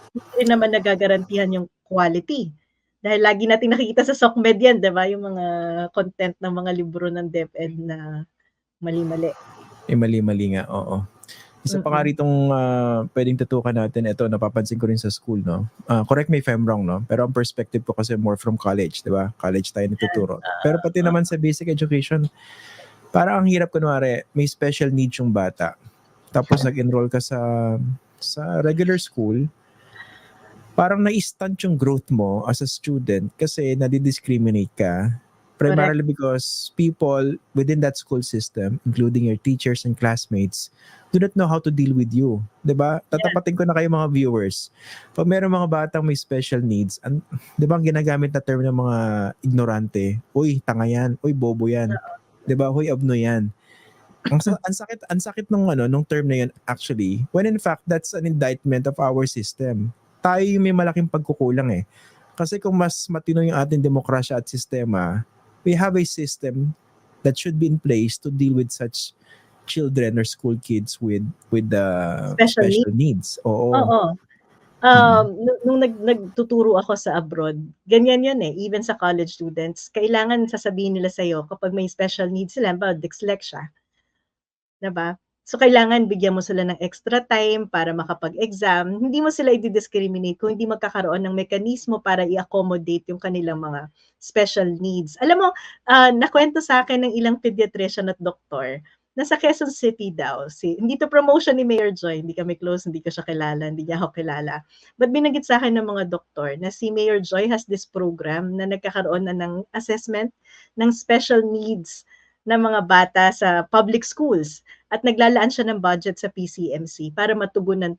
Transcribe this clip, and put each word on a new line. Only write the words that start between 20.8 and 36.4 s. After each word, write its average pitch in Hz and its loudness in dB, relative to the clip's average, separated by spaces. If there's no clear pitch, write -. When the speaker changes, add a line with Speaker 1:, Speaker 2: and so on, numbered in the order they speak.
Speaker 1:
ah. 175 2
Speaker 2:
naman 170 2
sa 170 -2
basic 156 -2
education, 151 0
parang 185 4
ang 185 4
hirap, 175 4
kunwari, 135 0
may 147 0
special 143 0
needs 131 0
yung 123 0
bata. 92 0
Tapos 139 2
nag-enroll 123 2
ka 123 -2
sa, 123 -4
sa - -4
regular 170 2
school, 120 -2
parang 196 2
na-stunt 196 -2
yung 180 0
growth 135 0
mo 104 0
as 117 -2
a 135 -4
student 139 -4
kasi 147 -2
nadidiscriminate 127 0
ka 92 0
Primarily 147 2
Speaker 1:
Correct. 147 0
Speaker 2:
because 131 -2